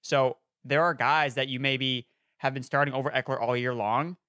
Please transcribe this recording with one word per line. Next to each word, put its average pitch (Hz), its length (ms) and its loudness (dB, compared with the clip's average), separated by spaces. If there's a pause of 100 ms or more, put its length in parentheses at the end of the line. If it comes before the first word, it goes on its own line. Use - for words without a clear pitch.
So 131 360 0 (260)
there 139 180 2
are 170 100 2
guys 139 420 2
that 135 140 -2
you 127 120 -6
maybe 131 460 0 (320)
have 135 140 0
been 135 100 -6
starting 143 300 0
over 131 180 -2
Eckler 131 300 -2
all 120 160 0
year 123 160 -2
long. 123 440 -2 (120)